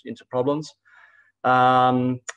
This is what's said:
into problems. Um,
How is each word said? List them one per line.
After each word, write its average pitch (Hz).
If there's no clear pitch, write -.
into 117
problems. 143
Um, 127